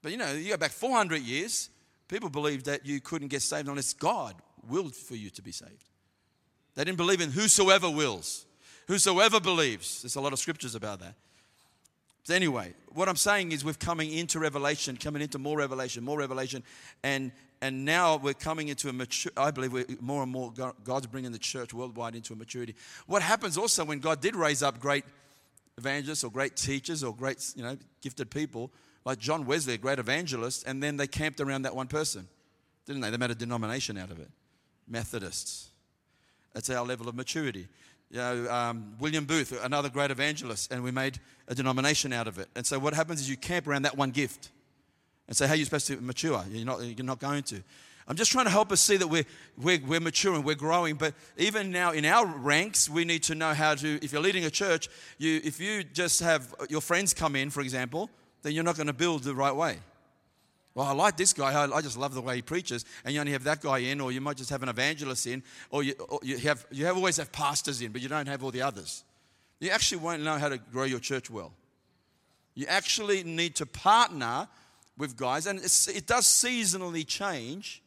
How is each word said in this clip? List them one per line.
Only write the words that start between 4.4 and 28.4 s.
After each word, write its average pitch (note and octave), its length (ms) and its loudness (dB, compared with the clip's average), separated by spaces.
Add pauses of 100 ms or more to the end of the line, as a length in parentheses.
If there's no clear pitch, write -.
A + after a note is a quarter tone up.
willed D3 280 -2
for - 200 -14
you G#2+ 160 -10
to - 100 -18
be F#2 100 -14
saved. - 380 -16 (880)
They C#3 80 -2
didn't F3+ 140 -2
believe F3 220 4
in D#3+ 120 0
whosoever F#3+ 580 6
wills, C#3 560 -2 (420)
whosoever G3+ 520 6
believes. D#3+ 640 0
There's B2 140 -6
a C#3 60 -2
lot C#3 120 0
of C3 60 -2
scriptures C#3 360 -4
about G#2 240 -8
that. F2+ 160 -16 (1080)
So E3 120 0
anyway, B2 380 2 (160)
what F#3 200 0
I'm F3+ 60 0
saying G3 360 2
is C#3+ 140 -4
we're D#3 80 -2
coming D#3 380 -2
into D#3+ 280 -2
revelation, C#3+ 580 0
coming D3 260 -4
into D3 160 -6
more D3 180 -2
revelation, C3 460 -2
more C#3+ 140 -4
revelation, C3 460 -4 (400)
and, C3+ 280 0 (300)
and C3+ 240 -4
now E3 320 4
we're C#3 180 0
coming D#3 320 -4
into C#3+ 220 -4
a C3 40 -6
mature, B2+ 420 -4
I C#3 140 4
believe C3 240 -4
we're B2 120 -2 (140)
more C#3 220 -4
and B2+ 100 -4
more, B2+ 200 -6
Go-, B2 320 -8
God's B2+ 240 -2
bringing B2+ 240 -8
the A2+ 80 -10
church A#2+ 340 -6
worldwide A#2 420 -8
into A2+ 180 -12
a - 20 -12
maturity. A#2 400 -10 (320)
What F3+ 160 2
happens F#3+ 340 2
also G3 260 2
when D3+ 160 -2
God D3+ 220 0
did G#3+ 140 2
raise D3+ 260 2
up C#3 180 2
great C#3+ 260 0 (720)
evangelists C#3 440 -2
or B2 60 -4
great C3 260 -2
teachers C#3 480 -2
or A#2 120 -4
great, C3 400 -4
you C3 80 -10
know, B2+ 140 -8 (240)
gifted B2+ 280 -8
people, C3 420 -6 (340)